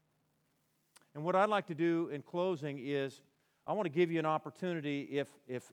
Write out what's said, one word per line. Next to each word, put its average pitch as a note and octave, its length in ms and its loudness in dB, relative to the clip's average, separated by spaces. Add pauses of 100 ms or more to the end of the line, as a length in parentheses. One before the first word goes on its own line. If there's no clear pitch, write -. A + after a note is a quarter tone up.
(1160)
And D3 80 -8
what F3+ 140 2
I'd G3+ 120 6
like G3+ 200 0
to E3+ 80 -6
do E3+ 360 2
in C#3+ 80 -6
closing D#3 640 -4
is C3+ 400 -4 (420)
I D#3 100 -4
want G3+ 120 0
to D3+ 60 -4
give E3+ 180 4
you E3 80 0
an D#3 80 0
opportunity D3+ 760 -2
if, C3+ 260 -2 (180)
if, B2+ 260 -8